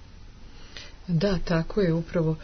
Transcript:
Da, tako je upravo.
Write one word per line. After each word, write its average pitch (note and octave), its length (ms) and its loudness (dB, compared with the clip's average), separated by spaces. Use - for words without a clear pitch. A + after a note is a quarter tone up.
Da, F3+ 380 4
tako E3 360 2
je E3 140 6
upravo. E3 500 2